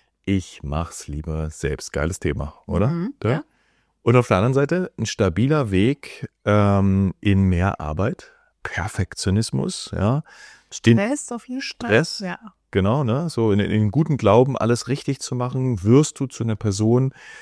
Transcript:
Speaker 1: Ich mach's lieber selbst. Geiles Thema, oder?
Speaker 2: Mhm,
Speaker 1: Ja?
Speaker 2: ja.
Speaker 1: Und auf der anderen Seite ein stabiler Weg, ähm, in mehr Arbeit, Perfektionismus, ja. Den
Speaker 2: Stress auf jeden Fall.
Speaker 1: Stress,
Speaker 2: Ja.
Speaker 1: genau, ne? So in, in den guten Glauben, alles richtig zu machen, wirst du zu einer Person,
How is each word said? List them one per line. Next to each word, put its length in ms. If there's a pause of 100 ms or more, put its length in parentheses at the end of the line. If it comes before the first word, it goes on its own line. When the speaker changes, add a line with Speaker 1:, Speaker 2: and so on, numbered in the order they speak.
(280)
Speaker 1:
Ich 360
mach's 420
lieber 440
selbst. 420
Geiles 260
Thema, 360 (120)
oder? 220
Speaker 2:
Mhm, 340
Speaker 1:
Ja? 80
Speaker 2:
ja. 140 (580)
Speaker 1:
Und 140
auf 100
der 120
anderen 160
Seite 440
ein 80
stabiler 640
Weg, 580 (160)
ähm, 760
in 240
mehr 360
Arbeit, 520 (320)
Perfektionismus, 1300
ja. 300 (600)
Den 140
Speaker 2:
Stress 320
auf 180
jeden 120
Fall. 100
Speaker 1:
Stress, 480
Speaker 2:
Ja. 220 (320)
Speaker 1:
genau, 320
ne? 260
So 220
in, 80
in 100
den 220
guten 240
Glauben, 420
alles 300
richtig 320
zu 160
machen, 480
wirst 340
du 80
zu 160
einer 140
Person, 580 (280)